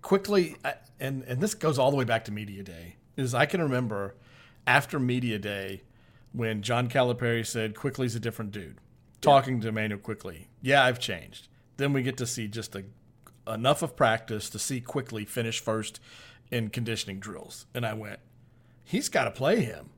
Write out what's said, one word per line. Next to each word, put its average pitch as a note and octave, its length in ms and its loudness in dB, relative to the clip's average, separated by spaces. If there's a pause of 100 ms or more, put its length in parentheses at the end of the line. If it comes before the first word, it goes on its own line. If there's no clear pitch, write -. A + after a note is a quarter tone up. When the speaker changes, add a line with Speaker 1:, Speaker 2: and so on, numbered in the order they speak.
Speaker 1:
quickly, G3 600 2
I, C#3+ 100 -2 (240)
and, C3+ 300 -4
and B2+ 120 -2
this G#3 140 0
goes D3+ 240 2
all C#3 140 6
the C#3+ 40 2
way B2+ 80 2
back A2+ 200 0
to G#2 80 -8
media G2+ 320 -10
day, E2+ 320 -16 (200)
is B2+ 180 -2
I C3+ 120 4
can F3 160 0
remember A#2 540 -2 (500)
after C3+ 320 4
media B2 400 0
day G2 440 -8 (500)
when A2 300 -2
John A#2+ 260 2
Calipari A#2+ 580 2
said, A2 300 -4
"Quickley's B2 400 -2
a A2+ 40 -4
different A2 300 -6
dude," F#2+ 240 -12
Speaker 2:
Yeah. - 460 -20
Speaker 1:
talking C3 400 6
to A2+ 80 -4
Emmanuel G#2+ 320 -2
Quickley. F#2+ 480 -12 (120)
"Yeah, C3+ 240 6
I've B2 140 4
changed." - 480 -8 (300)
Then C#3 160 2
we C3+ 100 2
get B2+ 140 -2
to B2 100 -2
see A#2 220 -6
just G#2+ 260 -10
a, G2 100 -8 (640)
enough A#2 360 2
of D#3+ 120 -4
practice A2 560 2
to G#2+ 80 -10
see C3 220 -2
Quickley A#2 440 -6
finish A2+ 360 -2
first A2 400 -4 (500)
in A2+ 200 -2
conditioning A2 500 -4
drills. - 540 -14
And A#2+ 120 -2
I A2 80 -2
went, G#2 240 -10 (680)
"He's B3 240 -2
gotta B2 220 2
play F3 320 2
him." - 360 -6